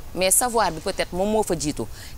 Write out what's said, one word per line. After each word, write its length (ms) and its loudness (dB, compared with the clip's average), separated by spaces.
mais 160 4
savoir 420 4
bi 80 -6
peut-être 320 -2
moom 180 0
moo 120 4
fa 160 0
jiitu. 240 -2